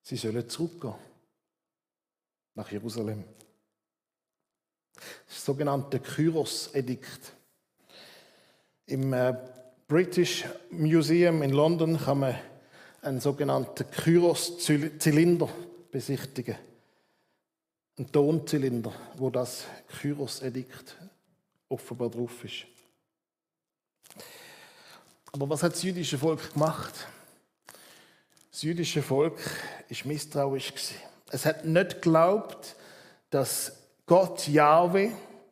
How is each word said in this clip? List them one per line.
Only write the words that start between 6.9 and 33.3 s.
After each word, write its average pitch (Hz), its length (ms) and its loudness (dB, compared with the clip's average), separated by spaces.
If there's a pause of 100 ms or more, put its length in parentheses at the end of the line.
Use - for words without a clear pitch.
Im, 135 260 -4
äh, 127 240 0 (500)
British 165 580 2 (260)
Museum 160 720 4
in 135 80 2
London 160 480 4
kann 135 220 0
man 131 180 0 (640)
einen 131 180 -4
sogenannten 139 680 -2
Kyros-Zylinder 160 1600 2 (420)
besichtigen. 127 680 -6 (1400)
Ein 123 140 -10
Tonzylinder, 143 800 0 (240)
wo 131 140 -2
das 123 340 -4 (240)
Kyros-Edikt 131 1080 -8 (720)
offenbar 120 420 -6
drauf 120 340 -10
ist. - 220 -12 (2750)
Aber 143 160 -4
was 156 160 0
hat 170 80 2
das - 100 -8
jüdische 175 360 -4
Volk 156 340 0
gemacht? 156 420 -2 (1600)
Das - 100 -12
jüdische 160 400 -2
Volk 151 380 0 (480)
ist - 160 -10
misstrauisch 139 680 -4
gewesen. - 240 -10 (340)
Es 135 160 -4
hat 156 180 0
nicht 175 380 2
geglaubt, 170 760 4 (540)